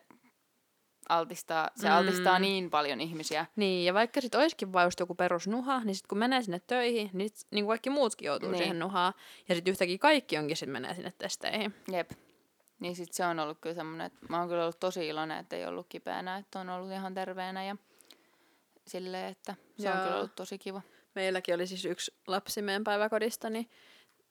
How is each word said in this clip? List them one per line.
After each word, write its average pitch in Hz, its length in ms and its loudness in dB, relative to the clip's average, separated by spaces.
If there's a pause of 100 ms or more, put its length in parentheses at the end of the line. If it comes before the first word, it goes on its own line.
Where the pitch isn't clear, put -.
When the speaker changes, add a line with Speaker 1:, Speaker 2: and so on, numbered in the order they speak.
(1080)
Speaker 1:
altistaa, 165 680 0
se 202 120 0
Speaker 2:
Mm. 156 60 8
Speaker 1:
altistaa 185 440 6
niin 190 320 2
paljon 143 300 2
ihmisiä. 160 460 -2 (100)
Speaker 2:
Niin, 185 300 4
ja 180 80 6
vaikka 233 260 4
sit 254 140 -2
oiskin 226 380 2
vaan 180 140 8
just 180 140 0
joku 175 140 -2
perusnuha, 208 680 0
niin 202 100 0
sit - 120 -10
kun 202 120 -2
menee 247 240 2
sinne 185 240 -4
töihin, 233 460 2
niin 190 160 -2
sit - 220 -18
niinku 208 180 2
kaikki 233 220 0
muutkin 277 360 2
joutuu 147 240 0
Speaker 1:
Niin. 185 80 0
Speaker 2:
siihen 175 200 0
nuhaan. 180 340 2 (360)
Ja 190 60 4
sit 175 140 -2
yhtäkkiä 185 300 2
kaikki 285 400 6
onkin 151 180 0
sit 147 120 -6
menee 131 260 -6
sinne 180 240 -10
testeihin. - 560 -4 (180)
Speaker 1:
Jep. 175 180 -4 (680)
Niin 175 160 -6
sit 175 160 -12
se 185 140 -2
on 170 120 0
ollut 156 220 -4
kyllä 165 140 -6
semmonen, 165 320 -8
että - 120 -16 (100)
mä 165 120 -2
oon 175 80 -2
kyllä 170 140 0
ollut 170 180 -2
tosi 185 280 -2
iloinen, 156 300 -4
että 175 180 -10
ei - 100 -6
ollut 180 220 -8
kipeänä, 180 480 -6
että 196 240 -12
on 185 80 -10
ollut 185 240 -8
ihan 190 220 -6
terveenä 185 500 -6
ja 202 120 -6 (1120)
silleen, 185 460 -8
että 196 220 -12 (240)
se 202 100 -2
on 190 80 2
Speaker 2:
Joo. 185 80 0
Speaker 1:
kyllä 185 140 0
ollut 196 180 -4
tosi 190 220 -8
kiva. 196 240 -10 (320)
Speaker 2:
Meilläkin 185 400 0
oli 175 120 0
siis 185 180 -6
yksi - 300 -4 (120)
lapsi 202 360 -2
meidän 202 220 0
päiväkodista, 214 640 0
niin, 226 200 -4 (600)